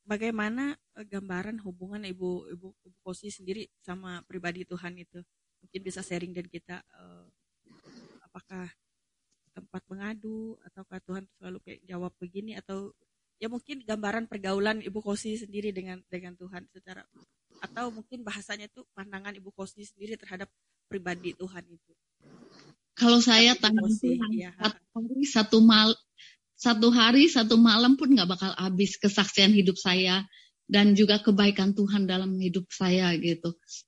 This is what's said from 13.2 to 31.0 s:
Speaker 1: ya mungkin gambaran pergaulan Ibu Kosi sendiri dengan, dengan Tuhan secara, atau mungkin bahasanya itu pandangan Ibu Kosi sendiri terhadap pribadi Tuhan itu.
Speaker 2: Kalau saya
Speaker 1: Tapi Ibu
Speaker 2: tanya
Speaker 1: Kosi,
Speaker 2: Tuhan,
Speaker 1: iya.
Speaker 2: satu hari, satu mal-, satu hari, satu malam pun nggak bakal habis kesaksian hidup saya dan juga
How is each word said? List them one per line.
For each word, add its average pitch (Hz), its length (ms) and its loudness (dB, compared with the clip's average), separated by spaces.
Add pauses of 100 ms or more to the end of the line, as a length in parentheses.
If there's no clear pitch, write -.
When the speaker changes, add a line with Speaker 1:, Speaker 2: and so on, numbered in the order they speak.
Speaker 1:
ya 226 80 -8
mungkin 254 320 -12
gambaran 214 480 -6
pergaulan 202 500 -2
Ibu 208 220 -10
Kosi 208 340 -6
sendiri 208 380 -8
dengan, 185 340 -12
dengan 180 300 -14
Tuhan 180 320 -18
secara, - 320 -20 (580)
atau 240 300 -10
mungkin 226 320 -16
bahasanya 208 480 -12
itu - 240 -20
pandangan 196 400 -14
Ibu 196 180 -20
Kosi 196 320 -16
sendiri 208 380 -16
terhadap 196 260 -14 (380)
pribadi 180 480 -8
Tuhan 185 320 -14
itu. 170 280 -20 (1000)
Speaker 2:
Kalau 240 260 6
saya 233 380 6
Speaker 1:
Tapi - 0 -
Ibu - 60 -6
Speaker 2:
tanya 220 180 2
Speaker 1:
Kosi, 220 320 -2
Speaker 2:
Tuhan, 226 180 -4
Speaker 1:
iya. 180 240 -6
Speaker 2:
satu 214 280 -6 (100)
hari, 233 320 -8
satu 220 400 2
mal-, 220 360 6 (540)
satu 233 380 2
hari, 240 340 6
satu 233 320 2
malam 240 400 6
pun 277 140 4
nggak 185 160 4
bakal 190 260 -4
habis 190 400 -2
kesaksian 202 560 4
hidup 190 240 4
saya 185 480 0 (480)
dan 202 240 6
juga 208 240 4